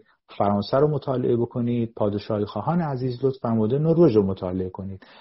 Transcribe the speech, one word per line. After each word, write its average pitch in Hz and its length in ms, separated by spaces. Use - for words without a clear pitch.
فرانسه 101 380
رو 151 120
مطالعه 131 480
بکنید، 120 600
پادشاهی 104 480
خواهان 117 360
عزیز 127 440
لطف 135 140
فرموده 113 400
نروژ 156 380
رو 107 60
مطالعه 92 480
کنید. 95 360